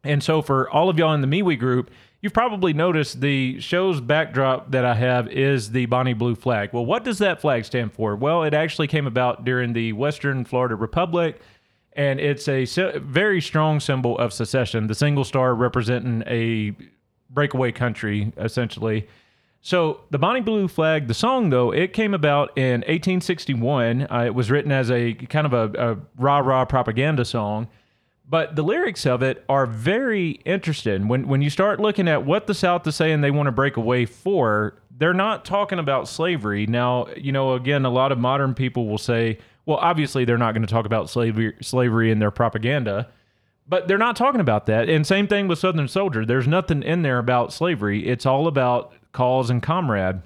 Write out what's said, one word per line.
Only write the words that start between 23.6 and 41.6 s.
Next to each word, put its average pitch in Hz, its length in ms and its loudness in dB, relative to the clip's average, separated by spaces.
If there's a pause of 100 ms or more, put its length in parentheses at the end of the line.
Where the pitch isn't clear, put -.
Uh, 117 160 0
it 110 80 -2
was 120 160 0
written 143 200 2
as 131 200 0
a 120 240 0
kind 147 320 -2
of 127 80 0
a, 113 380 0
a 104 40 -4 (240)
rah-rah 131 460 2
propaganda 127 580 0
song. 107 440 -4 (600)
But 160 280 -2
the 156 60 -2
lyrics 214 440 -2
of 127 160 2
it 131 260 -2
are 135 160 2
very 175 680 -2 (120)
interesting. 113 640 -2
When, 127 200 0
when 135 120 2
you 143 80 2
start 190 320 0
looking 208 280 2
at 143 180 0
what 190 200 0
the 208 80 -2
South 175 320 0
is 151 100 -2
saying 156 260 2
they 143 80 2
wanna 143 220 0
break 135 260 0
away 120 260 2
for, 110 720 0 (160)
they're 151 240 0
not 202 320 -2
talking 202 320 -2
about 139 300 -2
slavery. 107 580 -2
Now, 123 400 0 (100)
you 135 160 -6
know, 135 220 0
again, 135 320 0
a 123 40 2
lot 131 220 2
of 123 60 0
modern 131 340 0
people 127 340 -2
will 104 120 -2
say, 117 400 0 (260)
"Well, 151 140 0
obviously 147 480 0
they're 117 100 2
not 117 160 2
gonna 110 140 0
talk 113 180 0
about 107 240 -2
slavery, 113 540 0